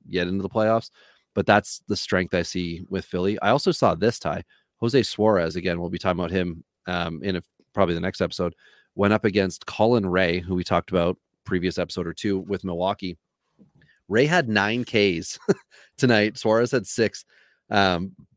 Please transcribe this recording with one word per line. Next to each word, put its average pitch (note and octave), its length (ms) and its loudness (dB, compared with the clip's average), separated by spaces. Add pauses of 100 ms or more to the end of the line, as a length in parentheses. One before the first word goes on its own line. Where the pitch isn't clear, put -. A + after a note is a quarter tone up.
(100)
get F2+ 180 -2
into G2 140 -4
the G2 80 -6
playoffs, A2 400 0 (440)
but G2+ 120 0
that's - 420 4
the G#2 80 -2
strength F2+ 380 -2
I F2 80 2
see F2 460 -6
with F#2 160 -6
Philly. F#2+ 360 -2
I G2+ 100 2
also D3+ 220 2
saw G#2+ 220 2
this, G2 240 0
Ty. - 260 -6 (360)
Jose A#2 240 2
Suarez, F#2 520 2
again, F2 240 -2
we'll F2 100 -6
be F2 80 -6
talking F2+ 220 0
about E2+ 100 -4
him, F2 340 -2 (220)
um, E2+ 360 -4
in F#2+ 140 -2
a, E2+ 60 -4 (300)
probably F2+ 220 2
the E2 60 -2
next F#2 200 -6
episode, F2 340 -2 (400)
went G2+ 180 2
up G#2+ 120 0
against F#2+ 420 0
Colin A2 400 2
Ray, F2+ 340 2
who F2+ 140 -4
we F2+ 100 -2
talked - 260 0
about F2+ 260 0 (280)
previous F2+ 340 -2
episode E2+ 280 -4
or E2+ 80 -8
two G2+ 260 -2
with F#2+ 240 -6
Milwaukee. F2+ 520 -4 (920)
Ray A2+ 180 4
had D#3 220 2
nine G#2+ 360 0
Ks G2 540 0 (300)
<laughs> - 280 -20
tonight. A2 420 2
Suarez A2+ 320 2
had A#2+ 160 -2
six. - 380 -2 (460)
Um, F#2+ 420 2 (240)